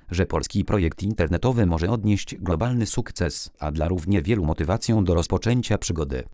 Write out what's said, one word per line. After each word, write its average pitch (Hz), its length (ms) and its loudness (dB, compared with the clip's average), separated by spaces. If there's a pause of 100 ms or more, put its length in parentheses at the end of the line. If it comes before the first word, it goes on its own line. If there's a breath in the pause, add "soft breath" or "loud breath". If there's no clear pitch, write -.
(120 soft breath)
że 87 140 2
polski 82 400 0
projekt 92 380 0
internetowy 107 640 2
może 87 240 2
odnieść 104 460 0
globalny 101 500 0
sukces, - 640 -4 (100)
a 76 120 -4
dla 78 160 0
równie 92 340 0
wielu 95 240 0
motywacją 92 580 0
do 90 120 4
rozpoczęcia 104 600 0
przygody 67 460 -4 (100)